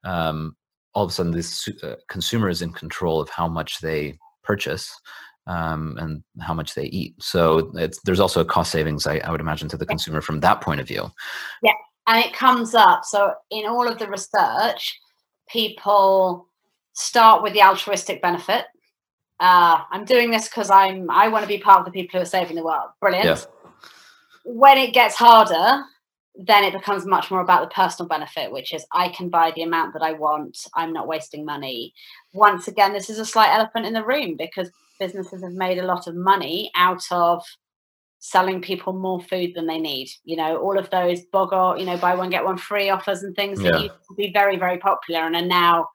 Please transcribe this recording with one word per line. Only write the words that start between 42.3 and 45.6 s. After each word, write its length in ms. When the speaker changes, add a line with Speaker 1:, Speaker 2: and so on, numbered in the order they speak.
Speaker 2:
get 120
one 140
free 320
offers 340
and 140
things 240
that 140
Speaker 1:
Yeah. 60
Speaker 2:
used 140
to 60
be 180
very, 240
very 220
popular 420
and 160
are 60
now 520